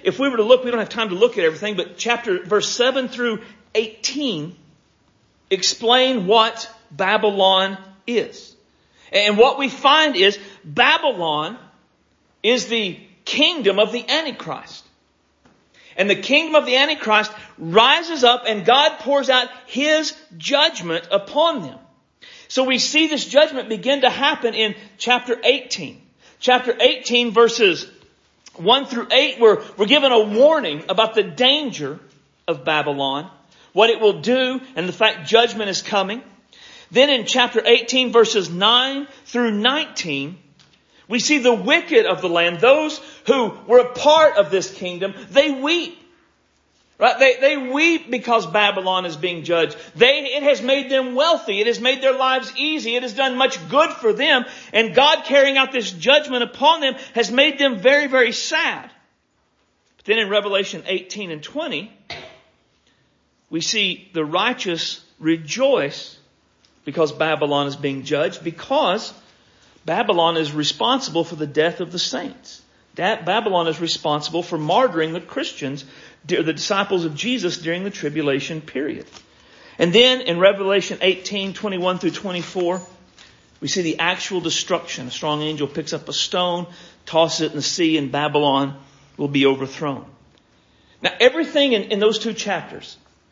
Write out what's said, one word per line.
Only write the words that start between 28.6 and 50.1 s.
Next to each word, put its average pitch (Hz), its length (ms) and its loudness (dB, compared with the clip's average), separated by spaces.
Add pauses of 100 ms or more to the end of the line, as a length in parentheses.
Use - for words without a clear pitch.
through 233 260 -6
eight, 262 260 2
we're, 220 240 6 (140)
we're 202 80 0
given 269 280 4
a 226 80 6
warning 214 680 2
about 220 260 0
the 220 80 2
danger 190 800 -2 (480)
of 147 160 -6
Babylon, 147 640 -4 (440)
what 220 160 6
it 220 100 -2
will 202 200 2
do, 254 400 0 (140)
and 180 140 -4
the 175 40 -6
fact 196 360 0
judgment 220 400 2
is 185 140 -6
coming. 202 400 -4 (680)
Then 254 200 4
in 240 160 0
chapter 240 380 0
eighteen, 240 480 2
verses 220 360 4
nine 247 600 0 (180)
through 240 260 -2
nineteen, 208 840 -4 (720)
we 233 100 -2
see 294 200 2
the 247 160 4
wicked 220 520 2
of 170 160 -2
the 180 60 -2
land, 170 320 0
those 294 380 4 (280)
who 240 260 2 (140)
were 240 120 8
a 247 140 4
part - 440 6
of 190 140 4
this 180 220 -2
kingdom, 185 420 -8 (160)
they 285 200 4
weep. 285 480 -4 (1000)
Right? 240 200 4
They, 262 220 4
they 285 160 2
weep 285 540 -2
because 233 360 -2
Babylon 190 600 0
is 165 100 -10
being 170 260 -6
judged. 156 340 -2 (200)
They, 262 240 4 (160)